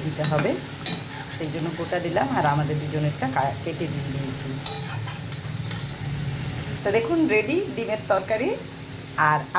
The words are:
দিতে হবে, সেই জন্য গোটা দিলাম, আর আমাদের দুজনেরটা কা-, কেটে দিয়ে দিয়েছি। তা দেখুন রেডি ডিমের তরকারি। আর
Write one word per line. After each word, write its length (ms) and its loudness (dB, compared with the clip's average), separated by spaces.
দিতে 240 0
হবে, 200 4
সেই 180 -2
জন্য 120 -2
গোটা 280 0
দিলাম, 200 4
আর 60 4
আমাদের 280 2
দুজনেরটা 520 0
কা-, 280 2
কেটে 300 -2
দিয়ে 220 -2
দিয়েছি। 340 -4
তা 60 0
দেখুন 200 2
রেডি 220 4
ডিমের 260 -2
তরকারি। 360 2
আর 100 4